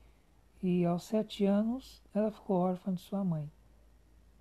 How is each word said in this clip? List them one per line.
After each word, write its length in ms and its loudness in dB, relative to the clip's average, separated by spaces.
e 240 2
aos 180 0
sete 420 -2
anos 560 0
ela 180 0
ficou 260 0
órfã 360 0
de 80 -4
sua 220 -4
mãe. 260 -2